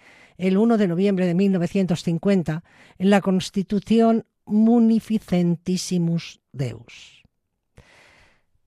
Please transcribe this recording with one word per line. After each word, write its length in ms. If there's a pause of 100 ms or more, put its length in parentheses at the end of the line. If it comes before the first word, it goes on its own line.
(360)
el 200
uno 200
de 120
noviembre 380
de 60
mil 200
novecientos 500
cincuenta, 600 (320)
en 120
la 120
Constitución 1040 (200)
Munificentissimus 2000 (100)
Deus. 720 (1400)